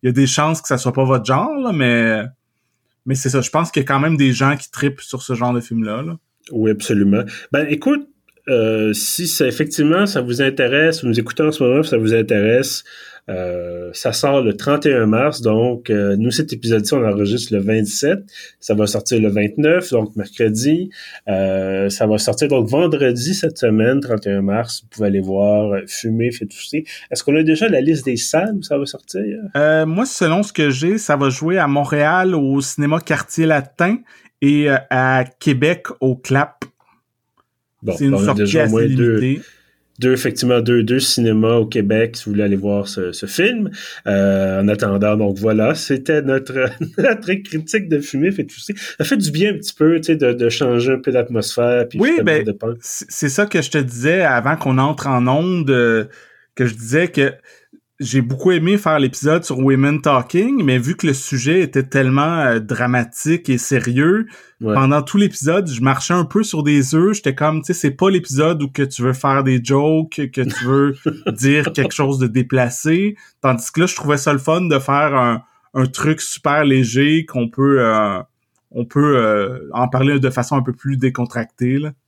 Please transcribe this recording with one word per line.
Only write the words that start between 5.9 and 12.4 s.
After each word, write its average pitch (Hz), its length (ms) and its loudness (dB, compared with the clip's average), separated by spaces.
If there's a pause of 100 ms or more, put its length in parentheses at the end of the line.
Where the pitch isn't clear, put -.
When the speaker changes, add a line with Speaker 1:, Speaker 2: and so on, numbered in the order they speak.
Speaker 1:
là. 165 140 -10 (360)
Speaker 2:
Oui, 110 180 0
absolument. 104 540 2 (260)
Ben, 143 180 0
écoute, 277 400 0 (400)
euh, 110 440 2
si 170 340 -4
ça, 151 220 0
effectivement, 156 580 0
ça 196 140 -2
vous 123 220 -4
intéresse, 139 600 2
vous 127 60 -2
nous 117 100 2
écoutez 117 240 -4
en 156 80 2
ce 151 140 0
moment, 131 180 4
si 151 80 -2
ça 120 80 2
vous 110 160 2
intéresse, 113 680 2 (440)